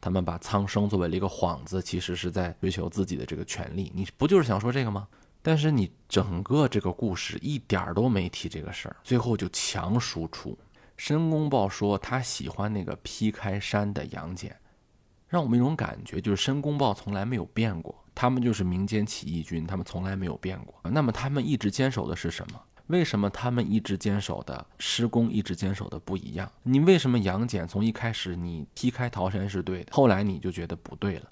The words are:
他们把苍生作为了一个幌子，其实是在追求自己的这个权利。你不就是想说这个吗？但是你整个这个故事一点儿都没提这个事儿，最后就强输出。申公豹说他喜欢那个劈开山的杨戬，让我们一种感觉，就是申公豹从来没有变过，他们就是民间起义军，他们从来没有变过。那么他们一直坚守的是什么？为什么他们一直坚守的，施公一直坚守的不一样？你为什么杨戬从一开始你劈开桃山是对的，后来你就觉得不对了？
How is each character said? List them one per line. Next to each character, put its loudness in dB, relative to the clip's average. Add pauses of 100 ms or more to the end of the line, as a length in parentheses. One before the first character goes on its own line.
他 -4
们 2
把 -2
苍 0
生 2
作 2
为 2
了 0
一 0
个 0
幌 0
子， -4
其 -4
实 -4
是 -4
在 -2
追 0
求 -4
自 -2
己 -6
的 -6
这 -6
个 -6
权 -8
利。 -4
你 -4
不 2
就 8
是 2
想 2
说 0
这 0
个 -2
吗？ -4 (360)
但 4
是 4
你 2 (160)
整 0
个 4
这 2
个 -2
故 -2
事 -6
一 -2
点 0
儿 -4
都 4
没 2
提 -8
这 -8
个 -8
事 -10
儿， -14
最 4
后 2
就 -2
强 0
输 -4
出。 -10 (400)
申 0
公 2
豹 4
说 2
他 -2
喜 -6
欢 -4
那 -2
个 -6
劈 -2
开 -4
山 0
的 -4
杨 -10
戬， -12 (720)
让 2
我 0
们 6
一 6
种 2
感 -4
觉， -6
就 2
是 0
申 2
公 0
豹 4
从 -4
来 -2
没 -2
有 0
变 0
过， -10 (180)
他 2
们 2
就 4
是 0
民 2
间 2
起 -6
义 -2
军， -4
他 -4
们 -4
从 -6
来 -4
没 -4
有 -4
变 -6
过。 -20 (160)
那 4
么 4
他 -4
们 0
一 2
直 2
坚 2
守 -2
的 -2
是 -4
什 -6
么？ -14 (280)
为 4
什 -2
么 4
他 -4
们 2
一 4
直 -2
坚 0
守 -4
的， -10 (120)
施 0
公 4
一 0
直 -2
坚 -2
守 -6
的 -10
不 -6
一 -8
样？ -6 (140)
你 6
为 8
什 2
么 6
杨 2
戬 -2
从 0
一 2
开 -4
始 -6
你 -6
劈 0
开 -4
桃 -2
山 -2
是 -2
对 -4
的， -18
后 8
来 4
你 0
就 -4
觉 -6
得 -6
不 -14
对 -2
了？ -16